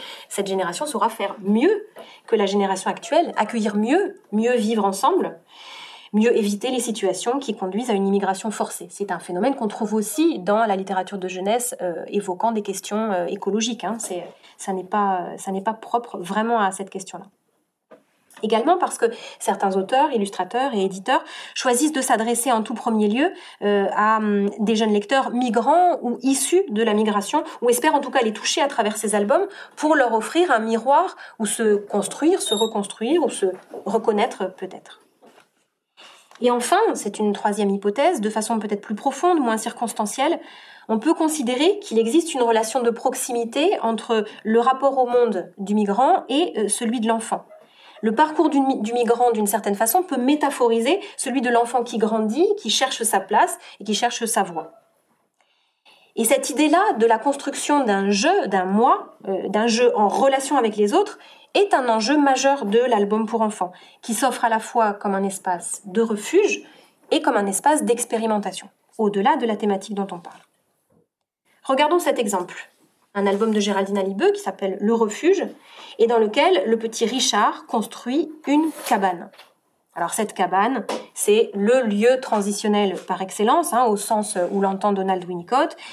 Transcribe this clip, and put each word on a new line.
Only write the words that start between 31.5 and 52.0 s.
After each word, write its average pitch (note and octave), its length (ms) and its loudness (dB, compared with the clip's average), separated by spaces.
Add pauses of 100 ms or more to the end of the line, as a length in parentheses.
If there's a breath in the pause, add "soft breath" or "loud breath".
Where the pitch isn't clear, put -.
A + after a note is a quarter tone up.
construire, C#4 640 0
se - 140 -2
reconstruire A3 680 0
ou B3+ 60 0
se - 160 -2 (400)
reconnaître G#3 680 -2
peut-être. - 460 -16 (1400 loud breath)
Et A#3+ 100 2
enfin, B3 320 2 (140)
c'est - 240 -8
une G#3 140 0
troisième G3+ 360 0
hypothèse, G#3 520 0
de G#3 100 0
façon A3 260 -2
peut-être G3+ 240 -4
plus - 140 -6
profonde, D#4 440 0
moins A3+ 180 0
circonstancielle, A#3 840 -2 (480 loud breath)
on A3 100 0
peut D4+ 160 2
considérer D#4 640 2
qu'il - 220 0
existe B3+ 340 2
une C4 80 -2
relation A#3 400 2
de A#3 80 2
proximité B3+ 920 -2
entre A3 440 -2 (180 loud breath)
le A3 160 4
rapport C4 380 2
au B3+ 80 4
monde A#3 540 2
du G3+ 160 -2
migrant G#3+ 520 4
et, D4 300 0
euh, G#3+ 120 0
celui A#3 320 -2
de G#3+ 60 0
l'enfant. A3+ 380 -2 (580 loud breath)
Le G#3+ 120 0
parcours D#4 340 4
du C4+ 100 2
mi-, C4 220 0
du A3 120 -4
migrant, A#3+ 360 4
d'une G#3+ 160 2
certaine G#3 300 -2
façon, A3+ 260 2
peut F4 160 -4
métaphoriser C4 840 2 (180 loud breath)
celui C4 240 -4
de A#3+ 100 0
l'enfant A#3 320 2
qui A#3 160 -6
grandit, A3 480 0 (100)